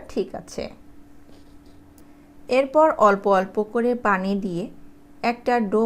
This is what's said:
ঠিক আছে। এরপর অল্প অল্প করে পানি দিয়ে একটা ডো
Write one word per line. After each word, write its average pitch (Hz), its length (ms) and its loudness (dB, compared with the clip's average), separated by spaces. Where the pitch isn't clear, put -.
ঠিক 190 180 -4
আছে। - 220 -12
এরপর 285 300 4
অল্প 196 160 2
অল্প 190 160 -4
করে 240 180 0
পানি 190 240 0
দিয়ে 175 180 -6
একটা 240 220 -2
ডো 220 140 2